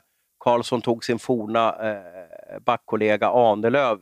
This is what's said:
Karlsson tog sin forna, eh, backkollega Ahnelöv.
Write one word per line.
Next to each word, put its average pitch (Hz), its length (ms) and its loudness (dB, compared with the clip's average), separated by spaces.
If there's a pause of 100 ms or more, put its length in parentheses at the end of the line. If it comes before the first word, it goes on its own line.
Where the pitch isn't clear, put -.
(400)
Karlsson 120 420 0
tog 117 240 -2
sin 117 140 -2
forna, 110 720 -2
eh, 92 720 -14
backkollega 107 640 0
Ahnelöv. 113 720 2